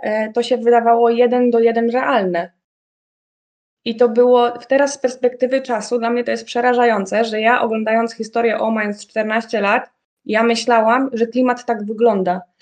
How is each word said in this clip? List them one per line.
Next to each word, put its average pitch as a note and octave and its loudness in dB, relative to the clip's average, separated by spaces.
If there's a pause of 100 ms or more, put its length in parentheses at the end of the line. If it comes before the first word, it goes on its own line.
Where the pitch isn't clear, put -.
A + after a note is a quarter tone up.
e, G#3+ -4
to A#3+ 0
się A#3+ -2
wydawało A#3 4
jeden B3 2
do A#3 2
jeden A#3 2
realne. G#3+ -2 (1300)
I A#3 -4
to A#3+ 4
było, A#3+ 4
teraz C#4 0
z - -12
perspektywy B3 -2
czasu A#3+ -4
dla A3+ -2
mnie A#3+ -2
to A#3 -4
jest A3+ -6
przerażające, A#3 0
że G#3+ -6
ja A#3 2
oglądając A3+ -2
historię A3+ -2
O, A3 -2
mając G#3 -4
czternaście A3 -4
lat, G3+ -2 (340)
ja G#3+ 0
myślałam, A#3 2
że A3+ -2
klimat B3 -2
tak G#3+ -6
wygląda, G3+ 0 (200)